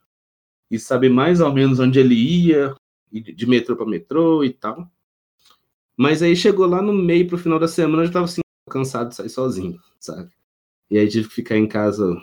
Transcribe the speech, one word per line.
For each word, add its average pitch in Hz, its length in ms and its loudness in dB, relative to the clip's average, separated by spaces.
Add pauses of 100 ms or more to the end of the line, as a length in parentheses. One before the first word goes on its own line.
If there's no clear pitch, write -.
(720)
e 113 80 -4
saber 131 300 0
mais 151 320 2
ou 151 100 2
menos 135 300 2
onde 127 180 2
ele 131 160 6
ia, 147 600 2 (360)
e 110 120 -12
de, 104 100 -20
de 110 140 -8
metrô 120 280 0
pra 110 120 -8
metrô 151 580 0
e 127 80 -2
tal. 139 340 -12 (1080)
Mas 156 260 0
aí 170 140 2
chegou 185 300 2
lá 180 160 0
no 208 100 0
meio, 175 340 2
pro 175 120 -6
final 165 200 0
da 165 100 0
semana, 160 340 0
eu 165 40 0
já 175 60 -6
tava 180 140 0
assim, 170 140 -6 (280)
cansado 131 400 -6
de 120 60 -18
sair - 160 -12
sozinho, 92 500 -6 (180)
sabe? - 320 -16 (600)
E 104 80 2
aí 104 100 4
tive 110 200 -2
que - 60 -20
ficar 110 220 -4
em 107 100 2
casa 104 560 -2